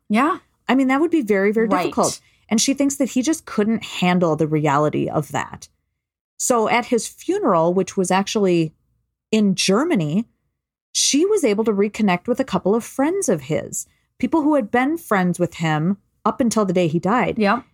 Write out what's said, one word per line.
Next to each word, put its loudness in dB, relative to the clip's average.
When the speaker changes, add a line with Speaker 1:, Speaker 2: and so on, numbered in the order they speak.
Speaker 1:
Yeah. 2
Speaker 2:
I 2
mean, 2
that 2
would 0
be 2
very, 2
very 0
Speaker 1:
Right. 0
Speaker 2:
difficult. -2
And 0
she 0
thinks 0
that 0
he 0
just -2
couldn't -2
handle 0
the 0
reality 0
of -4
that. -6
So 0
at 0
his -2
funeral, 0
which -2
was -2
actually 0
in 2
Germany, 0
she 0
was 2
able 0
to 2
reconnect 0
with 0
a -2
couple 0
of -2
friends -2
of 0
his, -6
people 0
who 2
had -2
been 0
friends -2
with -2
him -2
up -2
until 0
the -2
day 2
he -2
died. -2
Speaker 1:
Yep. 0